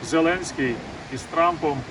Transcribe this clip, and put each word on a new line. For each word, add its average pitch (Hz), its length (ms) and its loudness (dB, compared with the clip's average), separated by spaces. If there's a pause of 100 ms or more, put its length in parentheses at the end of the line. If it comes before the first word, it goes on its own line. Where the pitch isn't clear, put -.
Зеленський 165 680 2 (380)
із 123 80 -6
Трампом 165 560 2 (140)